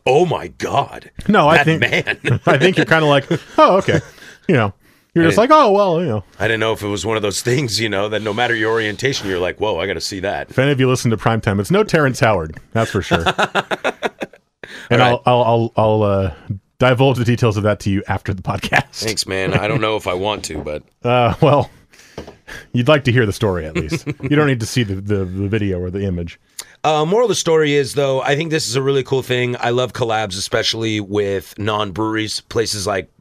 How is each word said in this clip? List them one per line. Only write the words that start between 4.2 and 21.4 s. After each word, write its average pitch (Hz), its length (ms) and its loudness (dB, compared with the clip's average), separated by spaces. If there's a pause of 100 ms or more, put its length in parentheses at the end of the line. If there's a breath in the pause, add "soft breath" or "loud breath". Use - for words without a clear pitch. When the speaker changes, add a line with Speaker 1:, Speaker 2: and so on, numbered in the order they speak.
Speaker 2:
You 175 60 4
know, 107 180 2 (400 soft breath)
you're 170 100 4
Speaker 1:
I 165 40 6
Speaker 2:
just 175 100 4
Speaker 1:
didn't 247 140 4
Speaker 2:
like, 311 60 8
"Oh, 254 140 6
well, 190 300 2
you 180 80 -2
know." 107 140 -2 (140)
Speaker 1:
I 104 120 0
didn't 113 100 0
know 110 140 0
if 92 100 -6
it 101 60 -4
was 101 160 -4
one 110 100 0
of 107 80 -2
those 101 180 -4
things, 120 380 -2
you 113 80 -2
know, 101 220 -2
that 107 120 0
no 107 120 -4
matter 117 200 0
your 110 200 0
orientation, 110 560 -2
you're 92 100 -2
like, 87 220 -4
"Whoa, 101 180 -2
I 95 80 -4
gotta 85 140 -4
see 98 180 -8
that." 87 300 -6
Speaker 2:
If - 100 -2
any 139 140 2
of 127 80 -2
you 131 80 2
listen 123 220 0
to 107 60 0
Primetime, 110 440 0
it's 101 100 -2
no 208 140 4
Terrence 147 340 0
Howard, 90 400 0 (140)
that's 113 180 0
for 98 100 0
sure. - 280 0
Speaker 1:
<laughs> 190 40 -2 (1600 loud breath)
Speaker 2:
And 120 120 4
Speaker 1:
All 123 120 4
right. 120 120 -4
Speaker 2:
I'll, 127 100 4
I'll, 123 80 2
I'll, 117 340 0
I'll, 110 260 2
uh, 98 300 0 (440 loud breath)
divulge 127 400 4
the 120 80 0
details 113 320 2
of 101 60 -2
that 104 180 0
to - 80 -2
you 98 180 0
after - 260 -4
the 92 100 -8
podcast. - 640 -4
Speaker 1:
Thanks, 110 200 -4
man. 95 280 -2
I 95 140 -4
don't 110 140 0
know 110 140 0
if 98 120 -6
I 90 60 -2
want 98 320 -4
to, 76 180 -10
but 76 200 -10 (100)
Speaker 2:
<laughs> - 100 -20
Uh, 123 380 2